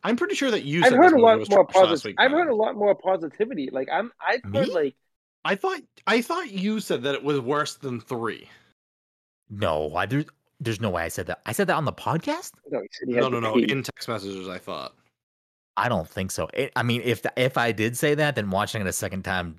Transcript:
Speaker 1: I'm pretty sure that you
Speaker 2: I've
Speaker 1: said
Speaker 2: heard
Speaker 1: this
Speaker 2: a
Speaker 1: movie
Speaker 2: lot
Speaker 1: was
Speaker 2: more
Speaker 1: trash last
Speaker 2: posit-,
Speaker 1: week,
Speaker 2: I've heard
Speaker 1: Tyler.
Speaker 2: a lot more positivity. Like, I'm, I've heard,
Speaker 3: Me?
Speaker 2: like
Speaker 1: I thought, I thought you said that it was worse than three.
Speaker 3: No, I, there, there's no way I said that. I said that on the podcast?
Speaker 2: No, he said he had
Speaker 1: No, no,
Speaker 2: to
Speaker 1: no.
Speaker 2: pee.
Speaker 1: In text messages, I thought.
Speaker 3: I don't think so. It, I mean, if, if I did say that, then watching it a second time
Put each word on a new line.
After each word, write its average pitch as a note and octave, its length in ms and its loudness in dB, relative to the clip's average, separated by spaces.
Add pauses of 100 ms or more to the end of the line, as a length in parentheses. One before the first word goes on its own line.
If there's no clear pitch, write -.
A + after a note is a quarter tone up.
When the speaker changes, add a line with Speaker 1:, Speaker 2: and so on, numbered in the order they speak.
Speaker 1:
I'm A3+ 120 2
pretty F#4 180 -2
sure C4+ 160 0
that G3 140 0
you D3 160 0
Speaker 2:
I've A#3 100 8
Speaker 1:
said B3 60 4
Speaker 2:
heard D4 80 10
Speaker 1:
this F4+ 80 10
Speaker 2:
a D#4+ 40 6
Speaker 1:
movie A#3 80 8
Speaker 2:
lot A3 160 8
Speaker 1:
was G3+ 100 -2
Speaker 2:
more G3 160 8
Speaker 1:
trash - 100 -16
last F#3+ 140 10
Speaker 2:
posit-, D#3+ 160 0
Speaker 1:
week, G3 120 -6
Speaker 2:
I've A#3+ 120 6
heard D#4+ 140 2
Speaker 1:
Tyler. D#4 60 -2
Speaker 2:
a A#3 60 2
lot G#3+ 200 0
more G#3 180 4
positivity. F3 760 -4
Like, C3 220 -4
I'm, G3+ 180 -2 (160)
I've A3+ 180 -2
heard, - 240 0
Speaker 3:
Me? E3+ 60 -6
Speaker 2:
like D3+ 220 -2 (480)
Speaker 1:
I F3 100 2
thought, F#4 260 -4 (260)
I A#3 160 2
thought E4+ 280 -4
you G3+ 300 -2
said D3 220 -4
that C#3 120 -2
it C3 80 -6
was C#3+ 180 0
worse C#3+ 340 -2
than B2 260 -8
three. A2+ 480 -8 (1000)
Speaker 3:
No, D#2+ 440 -2
I, F#2 120 -2
there, C#3 180 -2 (360)
there's A2+ 200 -4
no G#2+ 100 -2
way E2+ 120 -4
I E2 60 -6
said F#2 180 -8
that. F2 200 -8
I A#2 60 -6
said G3 160 -2
that E3+ 80 2
on D#3 80 -2
the G#2+ 80 -2
podcast? F3+ 600 -6 (180)
Speaker 2:
No, C#4+ 100 -4
he - 120 -12
said - 160 -10
he A#2+ 60 -2
had A#2+ 80 2
Speaker 1:
No, C3 60 2
no, B2 120 -2
Speaker 2:
to A2+ 80 -2
Speaker 1:
no. A2 60 -4
Speaker 2:
pee. A2+ 160 2
Speaker 1:
In C3+ 120 0
text - 260 -10
messages, G2 400 -8
I F#2 100 -10
thought. D2+ 360 -12 (840)
Speaker 3:
I G#2 120 0
don't F#2 200 -2
think F#2+ 240 -6
so. - 200 -4
It, C3+ 220 -4
I B2+ 80 0
mean, A#2+ 220 0
if, A#2+ 180 0 (140)
if B2+ 200 0
I A#2+ 140 2
did A2 260 -2
say D3 200 2
that, D3 180 0
then G#2 160 -4
watching G2+ 300 -2
it F#2+ 80 -2
a E2+ 40 -4
second F#2+ 300 -6
time F2+ 360 -4